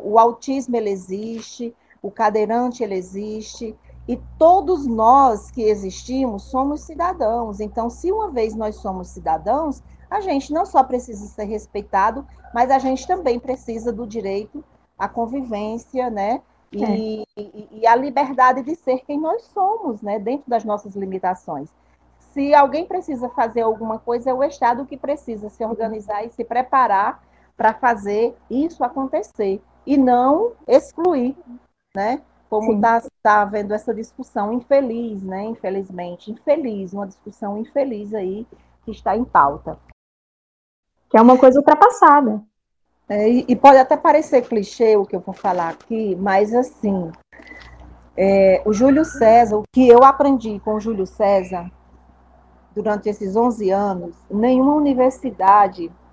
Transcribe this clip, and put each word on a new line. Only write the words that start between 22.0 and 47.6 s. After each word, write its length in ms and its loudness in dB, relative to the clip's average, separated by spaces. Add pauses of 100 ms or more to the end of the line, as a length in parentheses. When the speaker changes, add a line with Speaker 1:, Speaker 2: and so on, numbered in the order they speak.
Speaker 1:
Se 220 0
alguém 320 2
precisa 440 -8
fazer 320 -2
alguma 360 -4
coisa, 320 -4
é 40 0
o 100 -2
Estado 420 -2
que 100 -16
precisa 520 -8
se 160 -10
organizar 600 -8
e 60 -14
se 140 -4
preparar 760 0 (360)
pra 180 2
fazer 640 -2 (120)
isso 360 -4
acontecer, 760 -4 (240)
e 120 0
não 560 2 (160)
excluir, 680 0 (600)
né? 260 -4 (260)
Como 260 -2
Speaker 2:
Sim. 60 -2
Speaker 1:
tá, 220 2 (180)
tá 220 4
havendo 320 -4
essa 180 -6
discussão 600 -8
infeliz, 680 -2
né? 260 -8
Infelizmente, 840 -10
infeliz, 640 -4
uma 160 -8
discussão 500 -12
infeliz 560 -6
aí 320 -8 (380)
que 80 -12
está 240 -4
em 80 -2
pauta. 540 0 (1300)
Speaker 2:
Que 80 2
é 60 8
uma 160 8
coisa 220 8
ultrapassada. 840 6 (640)
Speaker 1:
É, 200 0
e, 180 2
e 80 2
pode 240 8
até 180 4
parecer 460 2
clichê 540 0
o 100 2
que 80 -12
eu 60 -6
vou 120 -12
falar 360 -2
aqui, 480 -6
mas 360 0
assim, 600 -2 (1040)